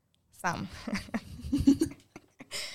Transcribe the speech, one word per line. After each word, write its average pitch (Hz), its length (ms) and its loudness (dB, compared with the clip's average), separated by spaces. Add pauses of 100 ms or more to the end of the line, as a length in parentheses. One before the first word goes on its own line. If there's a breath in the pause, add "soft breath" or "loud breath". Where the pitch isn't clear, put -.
(400)
Sam. - 280 -2
<laughs> - 1200 2 (880 loud breath)